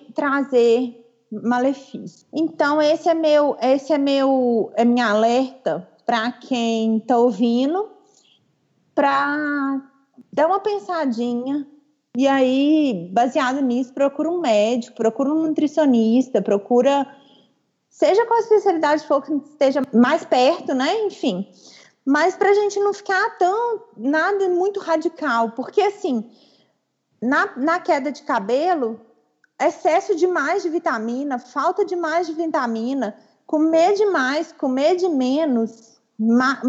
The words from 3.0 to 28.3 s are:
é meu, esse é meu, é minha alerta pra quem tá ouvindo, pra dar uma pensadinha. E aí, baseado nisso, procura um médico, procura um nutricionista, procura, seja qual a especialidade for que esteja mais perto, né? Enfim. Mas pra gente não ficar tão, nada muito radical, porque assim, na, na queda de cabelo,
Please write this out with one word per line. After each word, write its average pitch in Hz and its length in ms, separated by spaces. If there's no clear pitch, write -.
é 330 40
meu, 302 480
esse 277 300
é 302 60
meu, 269 800
é 233 100
minha 240 220
alerta 220 800
pra 226 260
quem 226 680
tá 233 180
ouvindo, 247 720
pra 285 880
dar 302 160
uma 381 120
pensadinha. 277 1080
E 262 80
aí, 269 840
baseado 254 480
nisso, 247 340
procura 277 380
um 359 80
médico, 226 560
procura 233 380
um 320 140
nutricionista, 254 920
procura, 247 640
seja 381 360
qual 466 140
a 427 40
especialidade 330 640
for 285 160
que 294 120
esteja 277 480
mais 254 300
perto, 302 500
né? 302 280
Enfim. 233 440
Mas 311 320
pra 403 160
gente 415 260
não 403 140
ficar 370 440
tão, 427 440
nada 330 500
muito 370 320
radical, 294 720
porque 262 300
assim, 330 480
na, 311 360
na 330 240
queda 294 300
de - 100
cabelo, 247 800